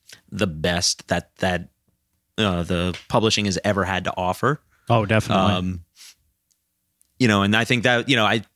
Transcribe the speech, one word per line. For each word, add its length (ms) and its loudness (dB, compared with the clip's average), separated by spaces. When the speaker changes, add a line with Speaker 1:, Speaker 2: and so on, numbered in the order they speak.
Speaker 1:
the 160 -2
best 600 -4
that, 300 -4
that, 320 -4
uh, 260 0
the 340 -4
publishing 380 0
has 180 -2
ever 220 0
had 200 -4
to 120 -4
offer. 420 -2
Speaker 2:
Oh, 160 2
definitely. 480 2
Speaker 1:
Um, 280 -4
you 80 4
know, 160 4
and 120 2
I 80 4
think 200 0
that, 260 2
you 60 4
know, 100 4
I 180 0